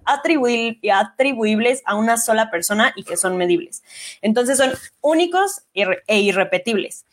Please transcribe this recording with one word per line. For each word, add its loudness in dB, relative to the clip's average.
atribuil-, 0
atribuibles 0
a -2
una 2
sola 0
persona 0
y -14
que -8
son -2
medibles. -2
Entonces, 2
son 4
únicos 0
irre-, -2
e 2
irrepetibles. -2